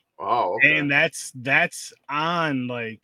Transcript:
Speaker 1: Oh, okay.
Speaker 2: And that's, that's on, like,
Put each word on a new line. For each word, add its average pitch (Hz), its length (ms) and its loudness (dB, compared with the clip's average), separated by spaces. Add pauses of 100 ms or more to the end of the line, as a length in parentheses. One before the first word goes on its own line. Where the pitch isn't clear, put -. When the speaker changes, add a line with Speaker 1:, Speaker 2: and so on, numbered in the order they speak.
(180)
Speaker 1:
Oh, 101 380 2
okay. 143 200 6
Speaker 2:
And 147 140 0
that's, 147 440 -2
that's 139 600 -2 (160)
on, 151 560 -2
like, 117 380 -8